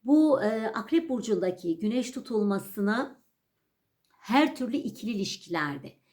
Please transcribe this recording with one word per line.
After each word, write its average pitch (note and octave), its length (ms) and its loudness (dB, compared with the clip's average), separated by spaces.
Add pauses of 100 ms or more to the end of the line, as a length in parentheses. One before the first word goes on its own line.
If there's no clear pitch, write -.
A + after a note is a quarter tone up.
bu, D4 400 6
e, A3 240 -2
akrep A#3 420 0
burcundaki F#3 720 -2
güneş A#3 320 0
tutulmasını G#3 1040 -2 (920)
her - 480 2
türlü B3+ 220 -4
ikili - 340 -6
ilişkilerde, D#3+ 800 -4 (220)